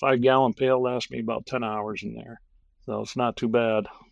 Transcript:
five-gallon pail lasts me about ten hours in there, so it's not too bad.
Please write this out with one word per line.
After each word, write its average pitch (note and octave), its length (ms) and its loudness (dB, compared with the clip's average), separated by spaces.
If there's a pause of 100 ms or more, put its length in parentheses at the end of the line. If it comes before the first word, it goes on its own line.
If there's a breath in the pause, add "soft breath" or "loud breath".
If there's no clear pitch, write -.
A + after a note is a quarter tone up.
five-gallon C3 540 4
pail C3 280 2
lasts B2 280 -2
me B2 100 -8
about A2 260 -6
ten B2 180 -4
hours G#2+ 400 -6
in A2+ 100 -8
there, A#2 260 -16 (420)
so A2 200 -4
it's - 140 -8
not A#2+ 200 0
too A#2+ 120 -2
bad. A2 380 2 (260 loud breath)